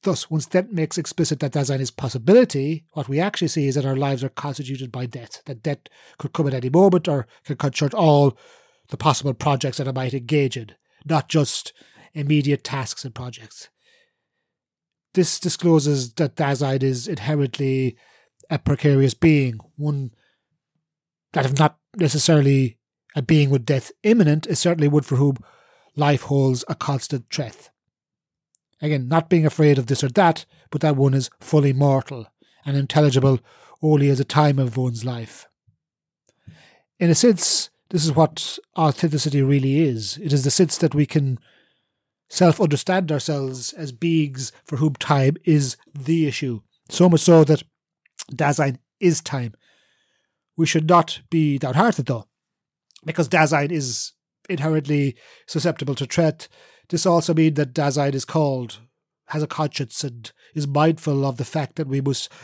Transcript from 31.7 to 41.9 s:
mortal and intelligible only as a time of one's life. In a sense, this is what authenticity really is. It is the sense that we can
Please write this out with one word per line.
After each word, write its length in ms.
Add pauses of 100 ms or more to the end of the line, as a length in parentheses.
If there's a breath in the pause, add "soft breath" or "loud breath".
mortal 540 (380 soft breath)
and 120
intelligible 600 (440 soft breath)
only 260
as 120
a 40
time 340
of 180
one's 280
life. 440 (1500 soft breath)
In 120
a 40
sense, 560 (200)
this 140
is 80
what 460 (180)
authenticity 640
really 380
is. 380
It 140
is 120
the 60
sense 280
that 160
we 120
can 320 (880)